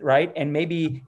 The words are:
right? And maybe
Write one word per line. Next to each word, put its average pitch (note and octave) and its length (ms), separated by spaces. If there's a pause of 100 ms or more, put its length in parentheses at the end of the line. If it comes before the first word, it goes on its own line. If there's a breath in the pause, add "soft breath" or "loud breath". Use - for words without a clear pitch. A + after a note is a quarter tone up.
right? D3+ 360
And D3 160
maybe D#3+ 560